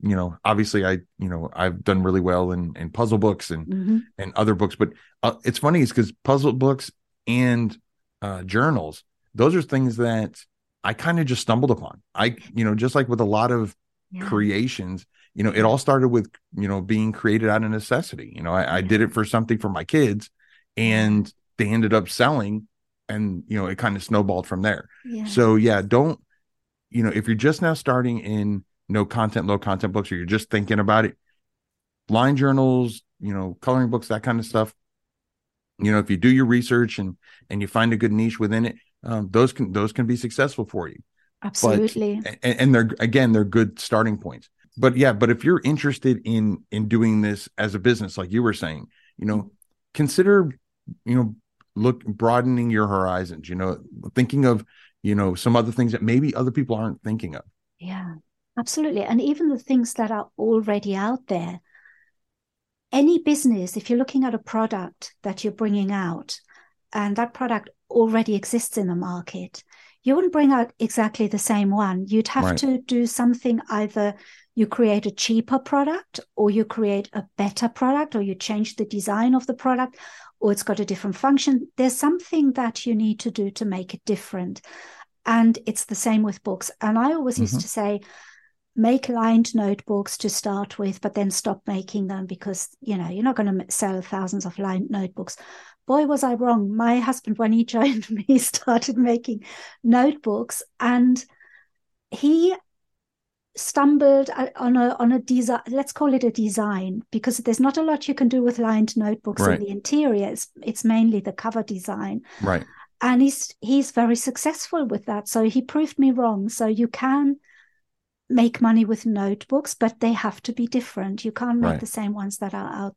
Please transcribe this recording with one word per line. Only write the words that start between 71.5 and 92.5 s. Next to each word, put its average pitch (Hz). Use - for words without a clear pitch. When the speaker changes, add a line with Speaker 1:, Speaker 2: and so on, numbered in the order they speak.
Speaker 2:
one. 190
You'd 220
have 269
Speaker 1:
Right. 180
Speaker 2:
to 262
do 240
something, 240
either 208
you 220
create 214
a 202
cheaper 226
product, 285
or 214
you 214
create 202
a 202
better 202
product, 277
or 214
you 196
change 214
the 214
design 214
of 254
the 262
product, 254
or 208
it's 202
got 202
a 208
different 196
function. 269
There's 254
something 302
that 240
you 233
need 214
to 226
do 196
to 220
make 185
it -
different. 190
And 226
it's 220
the 208
same 220
with 208
books. 190
And 220
I 262
always 254
Speaker 1:
Mm-hmm. -
Speaker 2:
used 101
to -
say, 208
make 247
lined 226
notebooks 202
to 214
start 202
with, 196
but -
then 202
stop 196
making 190
them 190
because, 185